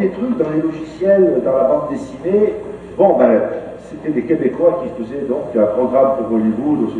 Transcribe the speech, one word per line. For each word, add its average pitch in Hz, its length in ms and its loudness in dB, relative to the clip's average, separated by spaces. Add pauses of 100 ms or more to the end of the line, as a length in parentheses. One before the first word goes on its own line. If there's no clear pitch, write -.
des 190 100 0
trucs 233 280 -4
dans 151 120 -2
les 156 100 0
logiciels, 160 840 2
dans 131 120 2
la 135 80 2
bande 147 260 0
dessinée. 190 640 0 (420)
Bon, 190 200 6
ben, 110 260 4 (460)
c'était 151 240 -6
des 123 100 0
Québécois 156 600 0
qui 117 220 -8
faisaient 139 240 -8
donc 139 280 -4
un 107 100 4
programme 127 500 2
pour 113 180 -4
Hollywood 117 460 0
ou 107 200 0